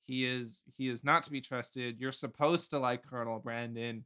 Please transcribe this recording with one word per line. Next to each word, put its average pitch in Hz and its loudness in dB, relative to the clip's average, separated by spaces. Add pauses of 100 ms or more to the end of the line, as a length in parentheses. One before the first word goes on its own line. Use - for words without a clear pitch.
he 127 0
is, 123 -2 (160)
he 131 0
is 123 -2
not 160 6
to - -10
be 139 -4
trusted. 123 -4
You're 131 -2
supposed 147 2
to 151 0
like 123 2
Colonel 117 -2
Brandon. 117 -4